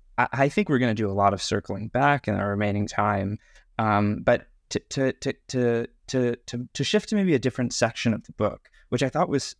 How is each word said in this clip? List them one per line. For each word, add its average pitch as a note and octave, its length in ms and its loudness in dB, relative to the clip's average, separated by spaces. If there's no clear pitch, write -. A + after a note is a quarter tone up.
I, - 140 2
I C#3 160 2
think G#3 200 0
we're C#3 120 2
gonna A#2+ 140 2
do G#2 160 -2
a - 20 -4
lot G2+ 200 4
of F#2+ 80 -4
circling G#2 480 -4
back C#3 380 2
in G#2 80 -2
our G2 160 -2
remaining G2+ 380 0
time. G#2 500 -2
Um, G#2 460 2
but - 240 2
to, - 100 -2
to, C3+ 220 0
to, - 200 -6
to, A#2+ 380 0
to, B2 280 0
to, B2 260 -8
to C#3 120 -4
shift - 260 0
to A3+ 40 -2
maybe G3 200 2
a B2+ 40 4
different B2 340 -2
section A2+ 420 0
of - 100 -8
the - 80 -20
book, - 360 -4
which B2+ 120 0
I C3+ 60 0
thought D#3 200 0
was, - 320 -4